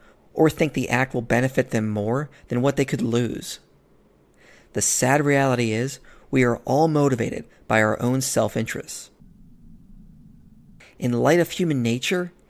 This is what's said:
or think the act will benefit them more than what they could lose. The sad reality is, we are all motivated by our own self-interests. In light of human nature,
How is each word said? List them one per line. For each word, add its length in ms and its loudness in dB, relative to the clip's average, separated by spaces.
or 140 4
think 240 0
the 160 -2
act 260 0
will 80 -2
benefit 480 0
them 180 -2
more 420 -4
than 160 -2
what 140 0
they 80 0
could 180 -4
lose. 560 -4
The 80 -4
sad 440 2
reality 480 2
is, 260 -4
we 140 4
are 140 2
all 300 2
motivated 560 0
by 160 4
our 180 2
own 200 0
self-interests. 880 -4
In 140 -2
light 280 2
of 100 -2
human 320 -2
nature, 500 -2